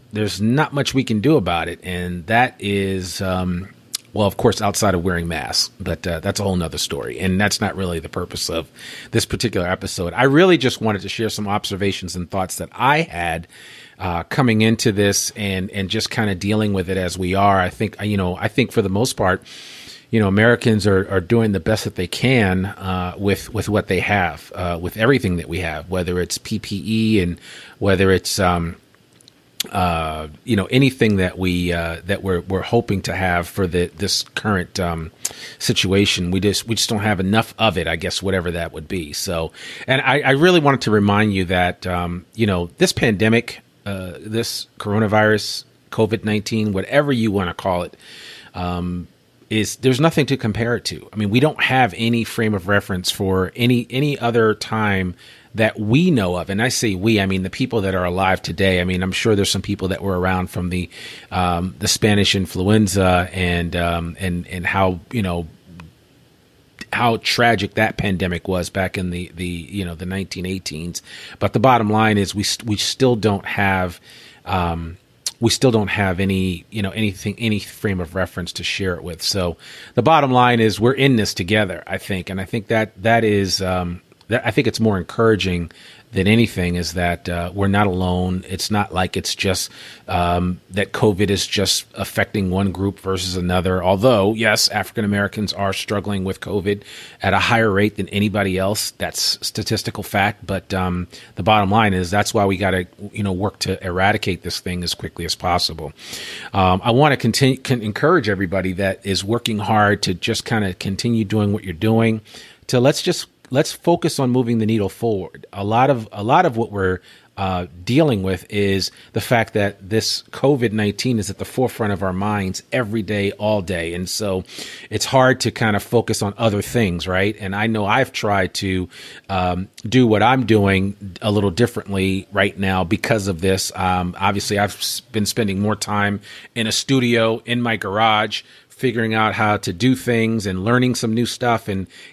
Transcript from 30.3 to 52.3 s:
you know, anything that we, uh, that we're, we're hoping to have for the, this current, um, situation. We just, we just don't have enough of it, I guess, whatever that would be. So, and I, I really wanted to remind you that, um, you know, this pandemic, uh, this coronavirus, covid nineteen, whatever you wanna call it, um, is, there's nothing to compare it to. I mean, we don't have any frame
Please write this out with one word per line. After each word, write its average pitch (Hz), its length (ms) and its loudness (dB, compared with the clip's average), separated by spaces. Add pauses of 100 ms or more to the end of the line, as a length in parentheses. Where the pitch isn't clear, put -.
you 113 140 0
know, 95 80 0
anything 123 500 2
that 90 240 0
we, 90 320 0
uh, 85 320 -4
that 90 180 -4
we're, 90 200 -2
we're 92 200 -4
hoping 107 420 0
to 85 120 -4
have 90 320 0
for 98 180 -2
the, 87 300 0
this 98 280 -2
current, 98 540 -4
um, 82 320 -4 (480)
situation. 98 760 0
We 95 100 0
just, 101 260 0
we 113 80 -2
just - 140 -2
don't 110 100 -2
have 101 220 0
enough 104 360 0
of 107 200 2
it, 80 100 -2
I 82 80 -2
guess, 85 260 -6
whatever 92 300 -2
that 85 220 -6
would 78 160 -14
be. 78 240 -6
So, 82 400 -4 (340)
and 131 140 0
I, 131 180 2
I 135 120 2
really 170 280 6
wanted 139 220 4
to 113 100 0
remind 104 420 4
you 95 120 2
that, 90 420 0
um, 87 380 -4 (100)
you 110 100 0
know, 87 320 0
this 185 140 2
pandemic, 110 720 0 (260)
uh, 92 320 -8
this 110 460 -6 (140)
coronavirus, 107 840 2 (280)
covid 107 320 0
nineteen, 107 480 -2
whatever 143 400 2
you 113 200 2
wanna 92 220 0
call 90 300 0
it, - 120 -8 (600)
um, 90 520 -4 (400)
is, 110 300 -2
there's 127 220 2
nothing 160 260 2
to 131 120 -2
compare 117 380 -2
it - 100 -8
to. - 280 -10
I - 20 -16
mean, 104 140 0
we 117 100 4
don't 147 220 2
have 127 340 2
any 113 280 0
frame 107 320 0